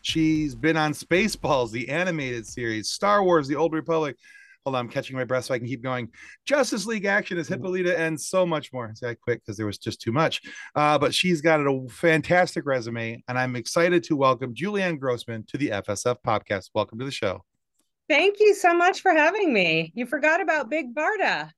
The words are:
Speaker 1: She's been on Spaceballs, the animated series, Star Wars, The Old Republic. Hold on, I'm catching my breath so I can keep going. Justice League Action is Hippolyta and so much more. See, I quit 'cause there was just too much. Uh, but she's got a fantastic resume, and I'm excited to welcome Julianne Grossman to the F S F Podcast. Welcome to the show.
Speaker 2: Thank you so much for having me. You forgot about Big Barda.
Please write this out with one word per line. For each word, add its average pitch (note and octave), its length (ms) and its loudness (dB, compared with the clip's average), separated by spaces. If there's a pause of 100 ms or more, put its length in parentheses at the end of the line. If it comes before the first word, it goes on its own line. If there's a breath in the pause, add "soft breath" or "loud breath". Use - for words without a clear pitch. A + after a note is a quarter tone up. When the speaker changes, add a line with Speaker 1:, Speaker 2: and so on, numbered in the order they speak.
Speaker 1:
She's D#3 540 2
been D#3+ 220 2
on D3+ 160 2
Spaceballs, C#3+ 760 0
the A#2 180 -6
animated C#3+ 560 -4
series, A2+ 440 -6
Star G3+ 340 2
Wars, E3 240 4
The G3 80 -2
Old D#3 180 0
Republic. D#3 420 -2 (480 soft breath)
Hold C3+ 120 -2
on, B2 100 0
I'm A#2 60 -12
catching C3 260 -6
my B2+ 60 -2
breath B2 220 -2
so C3 100 -4
I - 20 -4
can A#2+ 100 -6
keep A#2 140 -8
going. B2 280 -6 (360 loud breath)
Justice B3+ 400 0
League G#3+ 200 -4
Action G3 340 0
is D3+ 80 -6
Hippolyta F#3 520 -2
and D#3+ 220 -2
so F#3 240 0
much D#3 260 -4
more. A#2 240 -8
See, B2 120 -10
I A#2 80 -6
quit - 280 -4
'cause G#2 140 -10
there G#2+ 80 -4
was G2+ 140 -6
just - 200 -8
too A#2 140 -4
much. D#3+ 280 0 (320 loud breath)
Uh, D3+ 260 4
but C3 140 2
she's F3 280 2
got D#3+ 180 4
a C3+ 300 0
fantastic E3+ 760 2
resume, A#2 640 -4
and B2+ 100 -4
I'm B2+ 200 -2
excited E3+ 480 2
to D#3 100 0
welcome B2+ 380 2
Julianne F3+ 460 -2
Grossman A#2+ 480 -4
to - 100 -6
the C3+ 160 0
F G2 160 -4
S G2+ 160 -4
F B2 200 0
Podcast. G#2 480 -2
Welcome G#2+ 260 -2
to C3 60 -6
the C#3 60 -8
show. G2 320 -4 (640)
Speaker 2:
Thank F4+ 320 2
you G#4 140 6
so F4 220 4
much F4+ 260 4
for F#4 100 4
having E4 400 4
me. E3 440 2
You A#3+ 100 -4
forgot D4+ 340 2
about D#4 300 0
Big C4 240 -4
Barda. C#4+ 640 -2